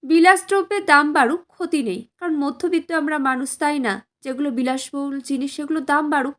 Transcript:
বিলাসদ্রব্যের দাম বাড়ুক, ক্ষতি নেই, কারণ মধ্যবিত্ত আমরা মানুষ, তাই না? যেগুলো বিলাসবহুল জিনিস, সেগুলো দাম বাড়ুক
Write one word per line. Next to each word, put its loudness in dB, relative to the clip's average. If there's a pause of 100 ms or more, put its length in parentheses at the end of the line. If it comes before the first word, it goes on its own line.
বিলাসদ্রব্যের 4
দাম 4
বাড়ুক, 2
ক্ষতি -4
নেই, -6
কারণ -2
মধ্যবিত্ত -2
আমরা -2
মানুষ, -2
তাই 0
না? -4 (120)
যেগুলো -4
বিলাসবহুল -4
জিনিস, -4
সেগুলো -4
দাম 0
বাড়ুক -2